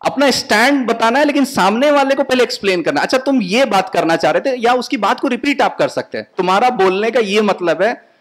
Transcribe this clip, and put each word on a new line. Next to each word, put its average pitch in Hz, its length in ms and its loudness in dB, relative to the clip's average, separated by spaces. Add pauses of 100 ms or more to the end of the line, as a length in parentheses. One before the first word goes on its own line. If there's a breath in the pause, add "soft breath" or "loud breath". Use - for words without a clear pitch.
अपना 269 240 0
stand 240 560 0
बताना 226 320 0
है 294 60 2
लेकिन 285 200 0
सामने 226 460 0
वाले 277 240 2
को 262 80 0
पहले 254 200 0
explain 196 400 -2
करना। 143 180 0
अच्छा, 180 180 0
तुम 262 240 0
ये 208 220 0
बात 190 260 0
करना 165 260 0
चाह 160 160 0
रहे 180 180 0
थे, 254 60 -2
या 240 180 2
उसकी 254 220 -2
बात 214 240 -2
को 277 80 -2
repeat 262 340 -2
आप 196 160 0
कर 143 100 0
सकते - 300 -8
हैं, 110 180 -12
तुम्हारा 214 340 2
बोलने 196 400 0
का 240 100 2
ये 208 200 0
मतलब 175 420 0
है। - 260 -2 (120)